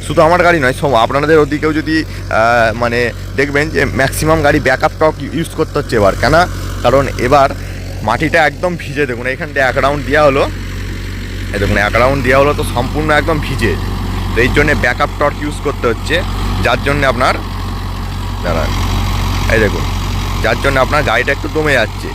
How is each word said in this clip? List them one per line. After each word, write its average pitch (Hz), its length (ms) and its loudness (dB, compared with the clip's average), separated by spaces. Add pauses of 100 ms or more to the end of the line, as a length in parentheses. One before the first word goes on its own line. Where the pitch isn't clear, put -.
শুধু 151 160 2
আমার 175 200 4
গাড়ি 170 180 4
নয়, 127 120 2
সব 131 220 0
আপনাদের 139 440 4
ওদিকেও 147 340 0
যদি, 156 320 -2
আহ, 113 720 2
মানে 120 380 0 (240)
দেখবেন 143 340 0
যে 160 140 0
ম্যাক্সিমাম 151 580 0
গাড়ি 147 180 4
ব্যাকআপ 131 380 0
টর্ক 151 360 0
ইউজ 160 220 -4
করতে 156 220 -2
হচ্ছে 135 180 -2
এবার। 98 240 4
কেন? 120 120 2 (500)
কারণ 131 240 4 (120)
এবার 139 320 4 (520)
মাটিটা 147 440 2
একদম 160 300 -2
ভিজে। 143 300 -4
দেখুন, 120 200 -6
এইখানটা 139 420 -2
এক 123 100 0
রাউন্ড 139 280 0
দেওয়া 147 200 4
হলো, 143 240 2 (1000)
এই 101 80 -2
দেখুন, 101 180 2
এক 104 180 2
রাউন্ড 131 280 4
দেওয়া 131 160 6
হলো, 147 140 4
তো - 100 -2 (100)
সম্পূর্ণ 147 360 -2
একদম 151 280 2
ভিজে। 117 360 0 (600)
তো 117 60 4
এই 123 120 4
জন্যে 147 200 4
ব্যাকআপ 123 340 0 (100)
টর্ক 143 240 -2
ইউজ 147 120 -4 (100)
করতে 139 220 -2
হচ্ছে, 143 360 -2 (400)
যার 120 220 2
জন্যে 143 220 2
আপনার, 131 280 2 (1120)
দাঁড়ান, 82 220 0 (880)
এই 113 60 4
দেখুন, 90 200 2 (600)
যার 113 200 0
জন্য 135 180 2
আপনার 135 220 2
গাড়িটা 120 300 0
একটু 147 220 -4
দমে 156 180 0
যাচ্ছে। 110 420 0